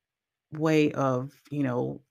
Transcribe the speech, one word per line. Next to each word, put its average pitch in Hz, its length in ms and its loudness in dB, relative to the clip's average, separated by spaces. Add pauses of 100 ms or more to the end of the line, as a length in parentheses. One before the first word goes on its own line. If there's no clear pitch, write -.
(520)
way 156 400 2
of, 135 400 -2 (180)
you 143 140 -2
know, 131 360 -4 (100)